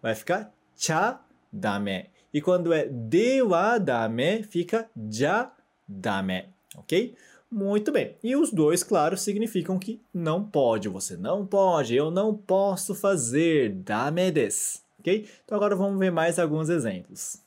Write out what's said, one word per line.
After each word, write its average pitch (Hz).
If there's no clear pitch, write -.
vai 113
ficar 208
cha 196
dame. 101
E 147
quando 175
é 156
de 175
wa 208
dame, 131
fica 208
ja 156
dame, 98
ok? 208
Muito 208
bem. -
E 247
os 294
dois, 160
claro, 170
significam 202
que 226
não 165
pode, 117
você 92
não 170
pode, 175
eu 147
não 208
posso 196
fazer, 147
dame 139
desu, -
ok? 208
Então 208
agora 202
vamos 196
ver 190
mais 170
alguns 156
exemplos. 113